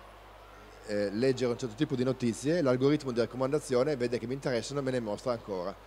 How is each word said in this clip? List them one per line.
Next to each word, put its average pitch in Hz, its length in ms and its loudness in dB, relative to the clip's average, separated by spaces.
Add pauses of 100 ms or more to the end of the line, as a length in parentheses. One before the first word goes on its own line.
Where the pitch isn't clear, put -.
(840)
eh, 104 260 0
leggere 123 400 2
un 117 60 -2
certo 120 160 -6
tipo 139 220 0
di 123 80 0
notizie, 127 580 0
l'algoritmo 135 500 4
di 117 80 0
raccomandazione 131 760 2
vede 120 240 0
che 113 80 -8
mi 123 60 -2
interessano 139 460 -2
e 139 40 -4
me 131 80 -2
ne 127 80 0
mostra 107 320 -4
ancora. 98 420 -4 (140)